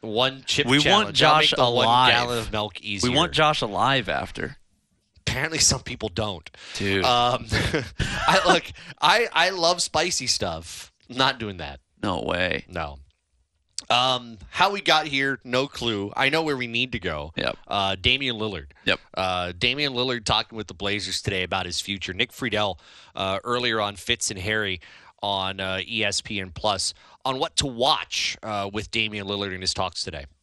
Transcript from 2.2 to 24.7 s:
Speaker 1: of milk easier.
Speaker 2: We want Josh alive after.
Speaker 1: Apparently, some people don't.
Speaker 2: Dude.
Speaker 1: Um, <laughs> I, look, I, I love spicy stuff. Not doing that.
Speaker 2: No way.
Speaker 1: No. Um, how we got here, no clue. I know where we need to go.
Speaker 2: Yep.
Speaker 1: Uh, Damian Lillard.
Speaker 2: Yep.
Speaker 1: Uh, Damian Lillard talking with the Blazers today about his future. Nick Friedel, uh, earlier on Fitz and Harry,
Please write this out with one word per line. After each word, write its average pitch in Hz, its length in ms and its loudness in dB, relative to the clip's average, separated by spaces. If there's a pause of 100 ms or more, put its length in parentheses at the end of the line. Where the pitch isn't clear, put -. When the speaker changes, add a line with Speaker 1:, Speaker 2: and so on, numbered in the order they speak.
Speaker 1:
of 110 140 -4
milk 107 300 -4
easier. 104 280 -2
Speaker 2:
We 127 60 2
want 170 160 2
Josh 151 300 4
alive 110 480 2
after. - 480 -4 (680)
Speaker 1:
Apparently, 151 320 -2
some 135 220 4
people 113 300 -6
don't. 101 400 -6 (260)
Speaker 2:
Dude. 98 300 0
Speaker 1:
Um, 120 420 4
<laughs> - 500 -2 (300)
I, 180 180 6
look, 170 180 4 (360)
I, 202 320 4
I 175 180 4
love 175 300 2
spicy 160 460 0
stuff. - 680 -4 (160)
Not 131 300 2
doing 104 180 -6
that. 73 240 -10 (220)
Speaker 2:
No 95 200 -2
way. 85 460 -2
Speaker 1:
No. 76 300 -8 (920)
Um, 120 460 2 (140)
how 190 200 4
we 202 120 -4
got 156 240 4
here, 135 380 0
no 127 220 2
clue. 104 480 -2
I 135 140 2
know 160 140 2
where 151 160 0
we 123 80 -4
need 120 260 -4
to 120 60 -4
go. 78 380 -6
Speaker 2:
Yep. - 200 -2 (100)
Speaker 1:
Uh, 98 320 0
Damian 123 380 0
Lillard. 101 300 -6 (180)
Speaker 2:
Yep. - 160 0 (160)
Speaker 1:
Uh, 90 420 -2
Damian 135 360 0
Lillard 123 320 -2
talking 113 320 -2
with 101 80 -8
the 104 80 -16
Blazers 98 480 -4
today 95 200 -2
about 92 220 -2
his 87 160 -6
future. 98 320 -6
Nick 98 200 -2
Friedel, 104 460 -2 (380)
uh, 95 280 -2
earlier 120 360 0
on 101 160 -4
Fitz - 340 -2
and 101 100 -8
Harry, 101 400 -2 (420)